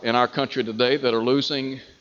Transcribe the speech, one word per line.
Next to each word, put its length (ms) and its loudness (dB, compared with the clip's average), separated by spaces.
in 120 0
our 140 4
country 340 -4
today 320 2
that 180 0
are 80 0
losing, 600 0